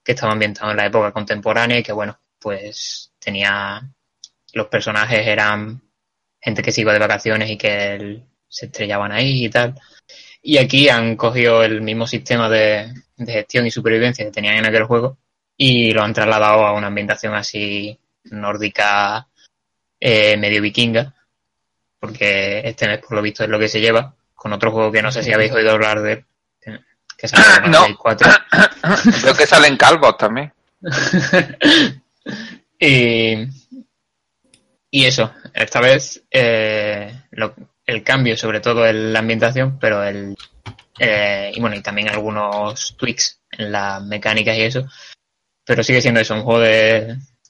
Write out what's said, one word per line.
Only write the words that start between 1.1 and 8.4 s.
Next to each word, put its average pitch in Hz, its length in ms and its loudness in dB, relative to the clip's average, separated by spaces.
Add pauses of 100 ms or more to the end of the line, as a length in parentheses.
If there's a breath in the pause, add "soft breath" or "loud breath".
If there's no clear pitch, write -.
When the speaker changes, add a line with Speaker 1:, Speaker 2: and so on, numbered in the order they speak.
Speaker 1:
contemporánea 110 680 -2
y 117 40 -2
que, 107 100 -10
bueno, 104 260 -8 (200)
pues - 800 -12
tenía, 101 640 -4 (720)
los 110 140 -4
personajes 107 580 -2
eran 104 540 -2 (600)
gente 104 220 -6
que 110 100 -4
se 117 100 -2
iba 107 100 2
de 104 60 4
vacaciones 107 520 -2
y 107 80 -10
que 101 360 -2
el, 101 300 -12 (240)